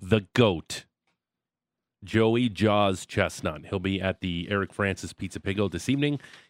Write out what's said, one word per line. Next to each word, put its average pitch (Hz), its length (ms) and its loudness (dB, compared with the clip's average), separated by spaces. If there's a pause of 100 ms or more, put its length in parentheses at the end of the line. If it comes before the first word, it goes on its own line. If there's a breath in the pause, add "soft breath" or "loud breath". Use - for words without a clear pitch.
the 98 320 0
goat, 98 540 2 (1160)
Joey 113 460 2
Jaws 101 560 2
Chestnut. 85 640 -4
He'll 98 100 -4
be 95 220 -2
at 92 200 -2
the 87 300 -4
Eric 101 220 -2
Francis 95 400 -2
Pizza - 280 -10
Pigo 98 300 0
this 82 180 -6
evening. 143 300 0 (320 loud breath)